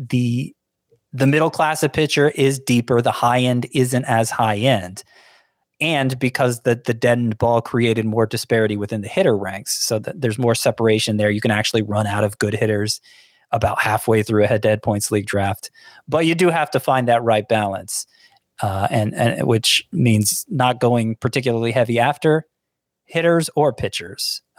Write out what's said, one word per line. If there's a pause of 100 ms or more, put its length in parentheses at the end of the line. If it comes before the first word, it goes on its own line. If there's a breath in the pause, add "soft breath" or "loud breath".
the, (600)
the
middle
class
of
pitcher
is
deeper.
The
high
end
isn't
as
high
end. (760 soft breath)
And
because
the,
the
deadened
ball
created
more
disparity
within
the
hitter
ranks,
so
that
there's
more
separation
there.
You
can
actually
run
out
of
good
hitters (520 soft breath)
about
halfway
through
a
head-to-head
points
league
draft. (340 loud breath)
But
you
do
have
to
find
that
right
balance, (560 soft breath)
uh,
and,
and
which
means
not
going
particularly
heavy
after (600)
hitters
or
pitchers, (180)